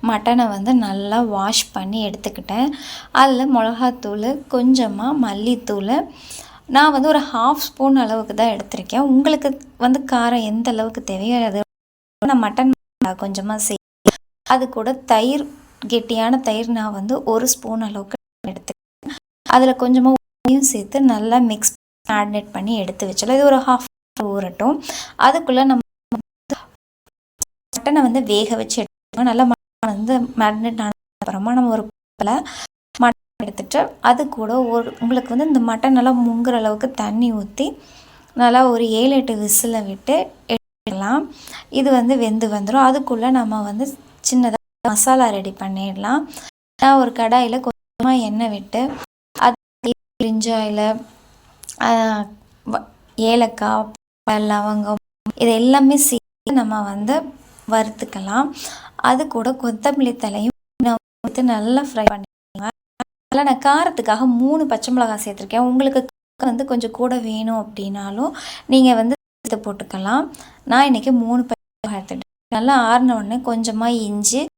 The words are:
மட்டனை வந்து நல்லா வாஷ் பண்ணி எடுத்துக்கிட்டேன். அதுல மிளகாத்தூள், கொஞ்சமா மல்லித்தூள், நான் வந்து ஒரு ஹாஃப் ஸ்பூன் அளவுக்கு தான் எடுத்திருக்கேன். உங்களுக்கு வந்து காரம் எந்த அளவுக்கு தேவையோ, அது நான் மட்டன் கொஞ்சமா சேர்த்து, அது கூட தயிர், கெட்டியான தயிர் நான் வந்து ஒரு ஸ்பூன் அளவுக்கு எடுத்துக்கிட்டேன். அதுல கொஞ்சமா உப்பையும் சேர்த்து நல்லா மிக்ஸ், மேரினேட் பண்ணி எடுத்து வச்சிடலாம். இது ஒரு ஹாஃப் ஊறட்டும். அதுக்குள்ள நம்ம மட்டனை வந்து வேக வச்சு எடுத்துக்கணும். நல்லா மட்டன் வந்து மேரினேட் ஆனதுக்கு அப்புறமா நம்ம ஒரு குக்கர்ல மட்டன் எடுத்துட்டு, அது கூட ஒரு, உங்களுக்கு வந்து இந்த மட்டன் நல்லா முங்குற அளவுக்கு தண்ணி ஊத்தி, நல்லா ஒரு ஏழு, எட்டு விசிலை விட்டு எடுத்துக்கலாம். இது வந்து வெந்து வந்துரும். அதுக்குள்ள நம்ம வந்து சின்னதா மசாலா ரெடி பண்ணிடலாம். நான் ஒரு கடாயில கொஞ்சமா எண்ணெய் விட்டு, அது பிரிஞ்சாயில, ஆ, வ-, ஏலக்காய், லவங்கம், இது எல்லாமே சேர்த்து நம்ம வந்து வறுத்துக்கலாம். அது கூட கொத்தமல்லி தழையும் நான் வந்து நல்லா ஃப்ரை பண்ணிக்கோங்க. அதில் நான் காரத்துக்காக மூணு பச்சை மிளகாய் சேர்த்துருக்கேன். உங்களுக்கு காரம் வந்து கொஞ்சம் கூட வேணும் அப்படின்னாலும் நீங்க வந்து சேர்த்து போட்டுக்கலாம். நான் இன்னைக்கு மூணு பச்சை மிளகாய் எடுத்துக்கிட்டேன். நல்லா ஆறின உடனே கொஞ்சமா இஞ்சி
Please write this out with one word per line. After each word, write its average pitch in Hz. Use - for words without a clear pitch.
மட்டனை 233
வந்து 202
நல்லா 202
வாஷ் 202
பண்ணி 196
எடுத்துக்கிட்டேன். 202
அதுல 269
மிளகாத்தூள், 226
கொஞ்சமா 240
மல்லித்தூள், 214
நான் 294
வந்து 269
ஒரு 294
ஹாஃப் 254
ஸ்பூன் 269
அளவுக்கு 220
தான் 226
எடுத்திருக்கேன். 220
உங்களுக்கு 285
வந்து 262
காரம் 240
எந்த 233
அளவுக்கு 226
தேவையோ, 214
அது 202
நான் 262
மட்டன் 254
கொஞ்சமா 196
சேர்த்து, -
அது 254
கூட 226
தயிர், 262
கெட்டியான 226
தயிர் 233
நான் 214
வந்து 214
ஒரு 233
ஸ்பூன் 226
அளவுக்கு 202
எடுத்துக்கிட்டேன். -
அதுல 262
கொஞ்சமா 254
உப்பையும் 269
சேர்த்து 202
நல்லா 220
மிக்ஸ், 214
மேரினேட் 208
பண்ணி 196
எடுத்து 196
வச்சிடலாம். 208
இது 285
ஒரு 269
ஹாஃப் 247
ஊறட்டும். 196
அதுக்குள்ள 269
நம்ம 254
மட்டனை 294
வந்து 247
வேக 214
வச்சு 220
எடுத்துக்கணும். -
நல்லா 240
மட்டன் -
வந்து 220
மேரினேட் 220
ஆனதுக்கு -
அப்புறமா 196
நம்ம 240
ஒரு 214
குக்கர்ல -
மட்டன் -
எடுத்துட்டு, -
அது 247
கூட 220
ஒரு, 233
உங்களுக்கு 247
வந்து 302
இந்த 254
மட்டன் 262
நல்லா 254
முங்குற 240
அளவுக்கு 214
தண்ணி 220
ஊத்தி, 202
நல்லா 247
ஒரு 233
ஏழு, 262
எட்டு 254
விசிலை 220
விட்டு 254
எடுத்துக்கலாம். 214
இது 269
வந்து 240
வெந்து 220
வந்துரும். 233
அதுக்குள்ள 262
நம்ம 214
வந்து 220
சின்னதா 240
மசாலா 254
ரெடி 190
பண்ணிடலாம். 196
நான் 269
ஒரு 233
கடாயில 240
கொஞ்சமா -
எண்ணெய் 214
விட்டு, 196
அது -
பிரிஞ்சாயில, 220
ஆ, -
வ-, -
ஏலக்காய், 220
லவங்கம், 208
இது 233
எல்லாமே 269
சேர்த்து -
நம்ம 214
வந்து 208
வறுத்துக்கலாம். 220
அது 262
கூட 233
கொத்தமல்லி 247
தழையும் 214
நான் 233
வந்து -
நல்லா 233
ஃப்ரை 226
பண்ணிக்கோங்க. 196
அதில் -
நான் 262
காரத்துக்காக 262
மூணு 302
பச்சை 226
மிளகாய் 226
சேர்த்துருக்கேன். 208
உங்களுக்கு 262
காரம் -
வந்து 269
கொஞ்சம் 233
கூட 247
வேணும் 220
அப்படின்னாலும் 202
நீங்க 262
வந்து 233
சேர்த்து -
போட்டுக்கலாம். 202
நான் 269
இன்னைக்கு 262
மூணு 247
பச்சை -
மிளகாய் 208
எடுத்துக்கிட்டேன். -
நல்லா 247
ஆறின 247
உடனே 214
கொஞ்சமா 226
இஞ்சி 208